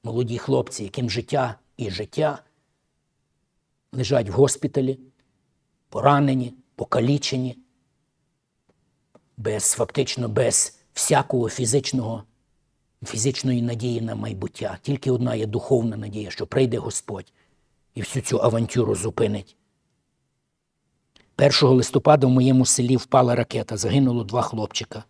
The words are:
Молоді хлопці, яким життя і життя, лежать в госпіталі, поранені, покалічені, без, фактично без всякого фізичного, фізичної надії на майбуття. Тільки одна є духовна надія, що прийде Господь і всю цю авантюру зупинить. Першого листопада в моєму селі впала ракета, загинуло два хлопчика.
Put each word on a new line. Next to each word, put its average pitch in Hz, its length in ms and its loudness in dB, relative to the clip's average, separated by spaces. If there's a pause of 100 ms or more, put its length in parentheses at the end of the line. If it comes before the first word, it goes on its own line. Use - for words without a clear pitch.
Молоді 117 340 -4
хлопці, 127 460 -2
яким 117 260 -6
життя 123 460 -4 (220)
і 110 120 -6
життя, 143 540 -4 (1500)
лежать 120 380 0
в 90 40 -6
госпіталі, 131 680 2 (920)
поранені, 135 640 2 (220)
покалічені, 127 840 -2 (1800)
без, 107 320 -2
фактично - 580 -2
без - 500 0 (140)
всякого 131 560 0
фізичного, 117 720 -2 (840)
фізичної 127 560 -2
надії 117 400 -4
на 113 140 -6
майбуття. 104 680 -8
Тільки 139 300 -2
одна 120 240 0
є 110 100 -2
духовна 113 520 0
надія, 104 340 -10
що - 160 -8
прийде 123 300 2
Господь - 560 -8 (640)
і 117 60 -8
всю 123 220 -4
цю - 200 0
авантюру 113 520 0
зупинить. 104 600 -4 (1800)
Першого 139 380 6
листопада 139 540 4
в - 20 4
моєму 131 360 6
селі 123 320 2
впала 123 380 2
ракета, 113 420 -4
загинуло 120 460 2
два 113 180 -2
хлопчика. - 680 -6